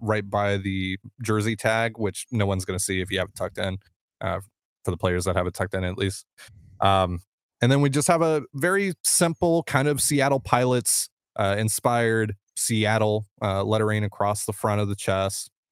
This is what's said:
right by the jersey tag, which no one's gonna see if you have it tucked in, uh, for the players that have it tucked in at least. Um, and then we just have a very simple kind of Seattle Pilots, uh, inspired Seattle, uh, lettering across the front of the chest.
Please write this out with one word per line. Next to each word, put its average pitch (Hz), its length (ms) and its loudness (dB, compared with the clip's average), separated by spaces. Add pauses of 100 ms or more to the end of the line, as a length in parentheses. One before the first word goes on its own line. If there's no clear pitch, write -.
right 107 280 -2
by 101 300 0
the 95 400 -4 (240)
jersey 107 340 0
tag, 113 400 0
which 104 340 -6
no 107 140 0
one's 95 220 0
gonna 92 120 -4
see 95 220 -2
if 92 100 -6
you 95 100 0
have 92 100 -2
it - 40 -20
tucked 90 220 -8
in, 98 220 -4 (420)
uh, 92 200 -4 (440)
for - 60 -2
the 87 80 -4
players 90 260 0
that 92 100 0
have 90 120 0
it 90 80 -4
tucked 95 180 -4
in 92 100 -4
at 90 140 -4
least. 98 300 -4 (560)
Um, 92 400 2 (400)
and 123 100 4
then 139 80 4
we 143 80 4
just 139 200 0
have 170 120 4
a 160 220 2 (100)
very 185 400 0 (100)
simple 170 600 2
kind 139 260 0
of 147 140 0
Seattle 139 380 2
Pilots, 123 680 2 (280)
uh, 101 220 2
inspired 110 760 2 (200)
Seattle, 107 720 2 (140)
uh, 98 240 0
lettering 107 400 0
across 101 400 -2
the 107 80 -4
front 104 300 0
of 101 60 -2
the 101 80 -6
chest. 95 520 -2 (240)